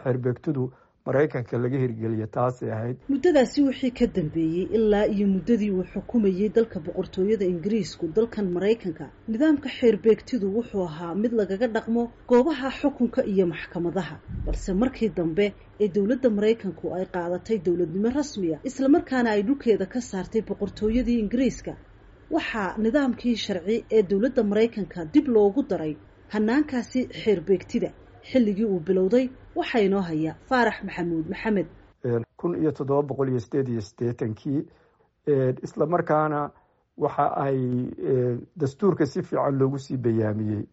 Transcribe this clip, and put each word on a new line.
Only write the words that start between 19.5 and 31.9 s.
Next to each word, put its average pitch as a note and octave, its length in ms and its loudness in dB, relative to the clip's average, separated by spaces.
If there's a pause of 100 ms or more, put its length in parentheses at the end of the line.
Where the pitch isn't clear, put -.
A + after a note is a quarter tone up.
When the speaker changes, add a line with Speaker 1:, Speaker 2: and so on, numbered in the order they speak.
Speaker 2:
ka B3 160 -6
saartay G3 400 -4
boqortooyadii A3 840 -2
Ingiriiska, G#3 540 -2 (540)
waxaa A3 460 -2
nidaamkii A#3+ 580 2
sharci G3+ 560 -2
ee A3 120 6
dowladda G#3 400 2
Maraykanka G#3 720 0
dib D4+ 140 6
loogu G#3+ 360 6
daray E3 320 -4 (380)
hanaankaasi B3 720 0 (160)
xeer G3+ 240 4
beegtida. - 440 0 (360)
Xilligii G#3+ 380 2
uu F#3+ 140 0
bilowday, F#3+ 500 2 (260)
waxaa D4+ 240 0
inoo G3 220 4
haya D#3+ 340 -2 (140)
Faarax A#3 340 2
Maxamuud E3+ 460 -4
Maxamed. F#3+ 380 -2 (380)